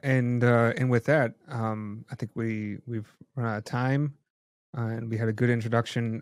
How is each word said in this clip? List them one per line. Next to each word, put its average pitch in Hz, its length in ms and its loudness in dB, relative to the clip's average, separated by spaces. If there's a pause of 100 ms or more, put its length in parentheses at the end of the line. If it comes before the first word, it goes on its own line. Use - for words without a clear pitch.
and, 123 400 2
uh, 117 340 6
and 131 120 2
with 120 160 2
that, 143 300 2 (120)
um, 110 640 -6
I 123 40 -12
think 113 200 -8
we, 107 500 -4
we've 117 240 -8 (260)
run 120 120 -2
out 107 100 -2
of 107 60 -8
time, 135 500 0 (640)
uh, 120 40 -2
and 113 280 -4
we 113 80 -2
had 113 120 0
a 110 40 0
good 120 160 2
introduction 117 720 0